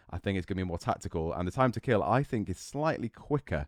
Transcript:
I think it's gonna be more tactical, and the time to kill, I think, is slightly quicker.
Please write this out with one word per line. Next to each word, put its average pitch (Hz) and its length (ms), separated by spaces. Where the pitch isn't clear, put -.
I 92 80
think 98 200
it's 90 100
gonna 95 140
be - 20
more 87 160
tactical, - 540
and 90 140
the 90 40
time 131 220
to - 60
kill, 110 240
I 123 200
think, 107 260
is 92 80
slightly 143 520
quicker. - 580